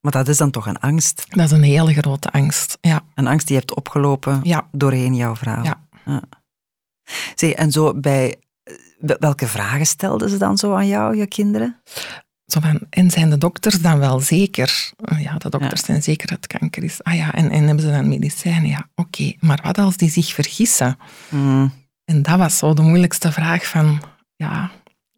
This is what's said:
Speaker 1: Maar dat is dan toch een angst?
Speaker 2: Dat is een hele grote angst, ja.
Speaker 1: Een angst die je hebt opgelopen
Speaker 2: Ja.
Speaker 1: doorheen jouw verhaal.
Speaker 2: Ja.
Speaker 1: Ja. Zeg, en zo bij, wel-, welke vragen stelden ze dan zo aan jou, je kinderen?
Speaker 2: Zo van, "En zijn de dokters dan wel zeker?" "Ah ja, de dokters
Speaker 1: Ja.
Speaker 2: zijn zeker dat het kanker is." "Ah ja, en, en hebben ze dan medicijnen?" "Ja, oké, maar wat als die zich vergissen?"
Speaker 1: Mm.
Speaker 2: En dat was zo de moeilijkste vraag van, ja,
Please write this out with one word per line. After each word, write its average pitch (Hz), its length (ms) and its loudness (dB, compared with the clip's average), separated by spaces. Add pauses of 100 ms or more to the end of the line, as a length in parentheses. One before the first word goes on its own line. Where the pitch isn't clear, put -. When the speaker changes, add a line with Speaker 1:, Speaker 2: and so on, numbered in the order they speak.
Speaker 1:
Maar 143 120 -2
dat 131 160 0
is 147 80 2
dan 143 140 2
toch 110 160 -6
een 104 140 -6
angst? 147 480 0
Speaker 2:
Dat 175 160 2
is 151 60 2
een 151 120 6
hele 156 300 4
grote 143 380 -2
angst, - 500 -2
ja. 156 220 2 (120)
Speaker 1:
Een 139 120 0
angst 147 200 0
die 139 100 0
je 127 60 0
hebt - 140 -10
opgelopen 139 680 -2
Speaker 2:
Ja. 165 300 -2
Speaker 1:
doorheen 131 420 0
jouw 120 220 -2
verhaal. 113 280 -6
Speaker 2:
Ja. - 180 -4 (240)
Speaker 1:
Ja. 143 160 -4 (1120)
Zeg, 165 160 0
en 156 220 0
zo 151 220 2
bij, 139 420 0 (640)
wel-, 156 200 -2
welke 143 280 0
vragen 113 400 -2
stelden 208 440 -2
ze 202 60 -2
dan 196 220 0
zo 202 160 0
aan 196 120 2
jou, 214 300 0
je 208 100 -2
kinderen? 214 540 -2 (680)
Speaker 2:
Zo - 140 0
van, 151 200 0 (100)
"En 185 200 4
zijn 160 200 2
de 147 80 2
dokters 175 420 0
dan 165 180 4
wel 131 220 2
zeker?" 170 720 0 (140)
"Ah 160 160 -2
ja, 147 180 -6
de 156 100 -8
dokters 139 320 -4
Speaker 1:
Ja. - 60 -6
Speaker 2:
zijn 151 160 0
zeker - 240 -4
dat 175 100 -6
het - 220 -12
kanker 156 240 -6
is." 165 200 -8
"Ah 170 120 -2
ja, 156 200 -2
en, 160 160 2
en 151 160 2
hebben 151 180 2
ze 156 60 0
dan 139 180 2
medicijnen?" 151 640 -2
"Ja, 143 240 -6
oké, - 460 -4
maar 143 220 2
wat 170 160 -2
als 196 180 2
die 165 140 2
zich 165 240 0
vergissen?" 139 640 0 (320)
Speaker 1:
Mm. 135 440 2 (320)
Speaker 2:
En 151 180 2
dat 160 160 2
was 170 200 2
zo 156 160 2
de 151 80 4
moeilijkste 170 500 4
vraag 165 340 -2
van, 151 340 2 (360)
ja, 180 340 -6 (480)